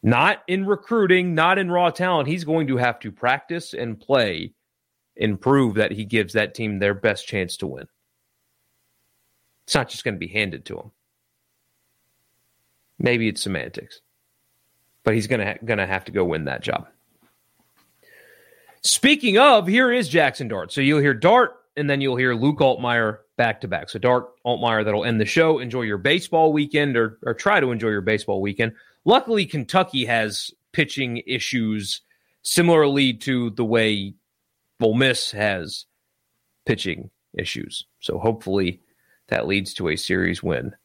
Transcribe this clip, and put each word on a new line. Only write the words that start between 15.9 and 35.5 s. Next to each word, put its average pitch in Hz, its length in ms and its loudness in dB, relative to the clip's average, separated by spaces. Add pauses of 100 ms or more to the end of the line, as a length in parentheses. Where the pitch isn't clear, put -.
to 107 60 -14
go 95 120 2
win 80 220 -2
that 65 160 -6
job. - 260 -4 (1900)
Speaking 254 540 2
of, 233 300 6
here 240 260 2
is 240 160 0
Jackson 139 400 0
Dart. 95 240 -6
So 143 80 -4
you'll 143 200 4
hear 139 120 4
Dart, 185 420 4 (220)
and 143 140 -2
then 139 100 0
you'll 135 160 0
hear 127 160 2
Luke 139 280 0
Altmyer 120 580 2 (180)
back 117 240 0
to - 80 -10
back. 85 220 -6
So - 80 -10
Dart, 123 320 2 (160)
Altmyer, 117 360 0
that'll 107 220 0
end 113 160 0
the 104 60 2
show. 160 320 4
Enjoy 123 240 -6
your 104 160 -4
baseball 160 520 2
weekend, 147 460 0
or, 113 260 0
or 117 120 -4
try 202 260 2
to 131 120 0
enjoy 113 160 -2
your 104 120 -2
baseball 98 400 -2
weekend. 104 320 -2 (320)
Luckily, 226 400 2
Kentucky 143 600 -2
has 110 440 -2 (220)
pitching 127 540 -4
issues 110 760 -4 (400)
similarly 147 760 4
to 120 360 -2
the 113 160 -4
way 107 480 0 (640)
Ole 110 140 4
Miss 127 380 2
has 101 520 -4 (800)